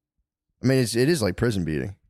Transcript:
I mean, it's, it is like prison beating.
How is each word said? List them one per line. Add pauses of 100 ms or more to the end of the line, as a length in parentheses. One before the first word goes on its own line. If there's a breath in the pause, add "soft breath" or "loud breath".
(640)
I
mean,
it's,
it
is
like
prison
beating. (140)